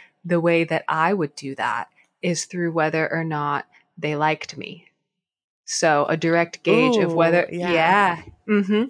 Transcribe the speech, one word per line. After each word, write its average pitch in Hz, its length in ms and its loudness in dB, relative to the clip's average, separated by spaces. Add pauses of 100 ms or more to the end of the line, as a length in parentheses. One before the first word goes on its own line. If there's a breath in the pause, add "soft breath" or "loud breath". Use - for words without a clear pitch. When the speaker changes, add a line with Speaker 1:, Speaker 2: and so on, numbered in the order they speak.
(240 loud breath)
Speaker 1:
the 170 160 0
way 170 240 2
that 160 240 -2
I 160 260 2
would 160 200 -2
do 139 220 -10
that 113 320 -4 (340 soft breath)
is 175 220 -2
through 170 280 -4
whether 156 400 0
or 165 120 -2
not 147 420 -4 (300 soft breath)
they 151 180 -6
liked 156 420 -2
me. - 300 -16 (800)
So 151 420 2
a 160 100 0
direct 170 460 0
gauge 240 340 2
of 170 160 0
Speaker 2:
Ooh, - 20 -4
Speaker 1:
whether, 170 360 2
Speaker 2:
yeah. 175 220 -4
Speaker 1:
yeah. 175 500 2 (260)
Mm-hmm. 208 420 2